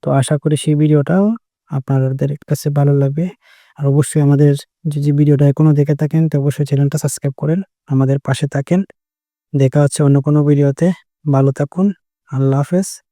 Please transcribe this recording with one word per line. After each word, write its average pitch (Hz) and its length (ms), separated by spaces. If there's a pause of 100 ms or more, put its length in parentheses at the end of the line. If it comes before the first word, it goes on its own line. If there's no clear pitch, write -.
তো - 80
আশা 139 280
করি 151 180
সেই 151 180
ভিডিওটাও 151 500 (460)
আপনাদের 135 600 (120)
কাছে - 280
ভালো 143 240
লাগবে। 139 320 (520)
আর 151 80
অবশ্যই 143 360
আমাদের 143 300 (340)
যদি 147 260
ভিডিওটা 143 340
এখনো 156 260
দেখে 147 240
থাকেন, 156 280
তো 156 120
অবশ্যই 143 300
চ্যানেলটা 143 320
সাবস্ক্রাইব 143 380
করেন, 156 220 (280)
আমাদের 135 320
পাশে 139 300
থাকেন। 156 320 (720)
দেখা 135 280
হচ্ছে 143 220
অন্য 139 200
কোনো 147 220
ভিডিওতে। 143 420 (380)
ভালো 139 280
থাকুন। 160 340 (440)
আল্লাহ 135 280
হাফেজ। 175 300 (220)